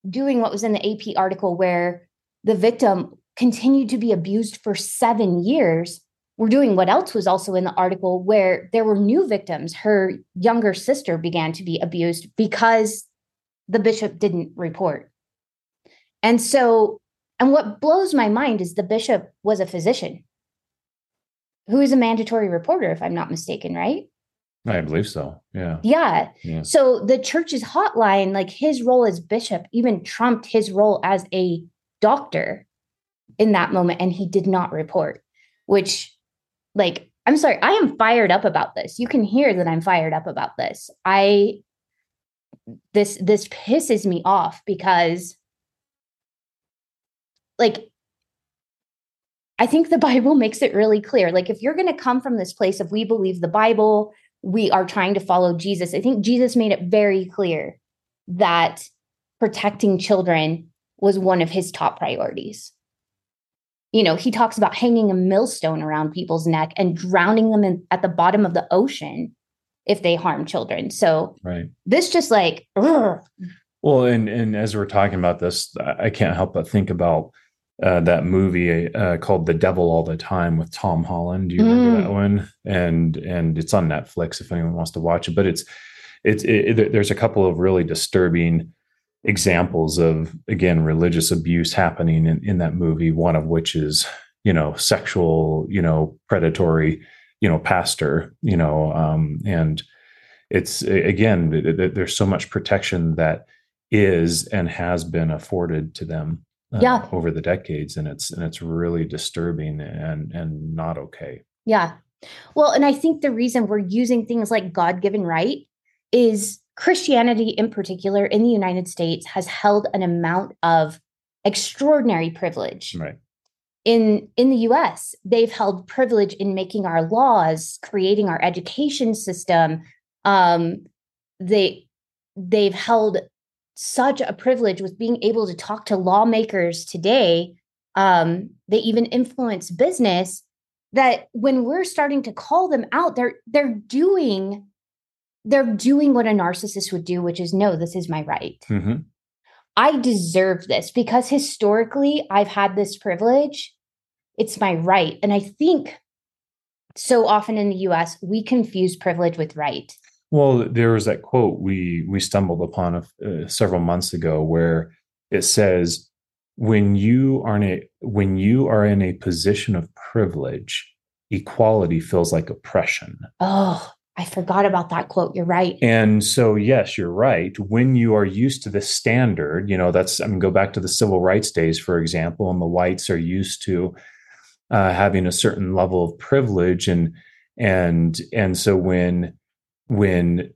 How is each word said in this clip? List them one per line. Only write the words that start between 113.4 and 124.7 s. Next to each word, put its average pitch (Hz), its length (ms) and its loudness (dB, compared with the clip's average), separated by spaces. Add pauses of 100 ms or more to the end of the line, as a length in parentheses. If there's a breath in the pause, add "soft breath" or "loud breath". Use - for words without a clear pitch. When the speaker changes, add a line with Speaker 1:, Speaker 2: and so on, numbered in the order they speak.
Speaker 1:
we're 208 100 -2
using 226 480 0
things 233 260 -2
like 185 220 -2
God-given 185 500 0
right 170 360 -2 (520)
is 226 480 2 (160)
Christianity 233 760 2
in 220 200 -2
particular 196 560 -2
in 208 160 2
the 240 80 4
United 185 380 0
States 165 400 -4
has 185 180 -6
held 208 480 0
an 190 80 -2
amount 175 640 -2
of 160 360 2 (460)
extraordinary 214 880 0
privilege. - 640 -8
Speaker 2:
Right. 80 220 -10 (680)
Speaker 1:
In, 220 420 4 (100)
in 254 120 6
the 262 80 4
U 226 160 2